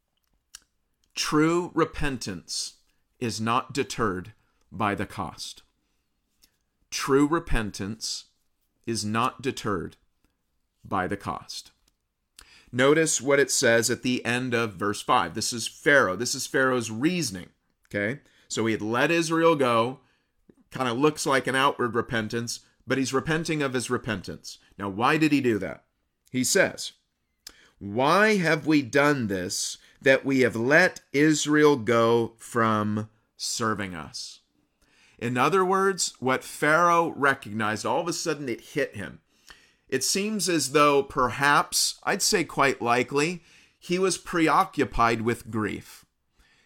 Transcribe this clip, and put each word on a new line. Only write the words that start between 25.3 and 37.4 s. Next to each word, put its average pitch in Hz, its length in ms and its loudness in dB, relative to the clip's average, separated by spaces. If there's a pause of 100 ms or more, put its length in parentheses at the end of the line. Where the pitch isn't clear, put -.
he 143 80 4
do 117 200 2
that? 87 240 -10 (520)
He 127 80 -2
says, - 480 0 (880)
"Why 156 560 2
have 160 320 0
we 151 140 4
done 139 460 2
this, 95 500 -6 (240)
that 135 240 4
we 135 160 2
have 117 160 4
let 151 420 4 (140)
Israel 147 640 4
go 117 600 2
from 107 720 -2 (280)
serving 101 580 -4
us?" - 460 -14 (760)
In 123 200 -4
other 170 260 4
words, 190 560 0
what 127 240 0
Pharaoh 170 720 2
recognized, 110 680 -2